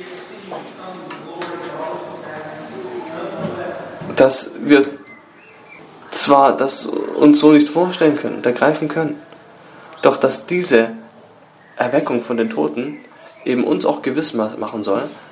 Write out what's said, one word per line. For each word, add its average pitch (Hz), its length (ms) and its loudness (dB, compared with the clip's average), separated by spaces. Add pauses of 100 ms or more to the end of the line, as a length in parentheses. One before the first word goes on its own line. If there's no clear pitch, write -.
(4000)
Dass - 360 2 (100)
wir 143 240 0 (1300)
zwar 139 440 6
das - 300 -4
uns - 540 4
so 151 120 10
nicht 147 180 8
vorstellen 165 480 2
können, - 240 -6
begreifen 143 460 2
können, 151 340 -4 (800)
doch - 160 4
dass - 280 0
diese 139 460 4 (840)
Erweckung 127 460 0
von 120 160 -4
den 113 120 0
Toten 143 500 -4 (460)
eben 127 180 0
uns 160 220 0
auch 101 160 0
gewiss 156 320 -4
ma-, 110 240 -2
machen 107 260 -8
soll, 104 260 -2 (220)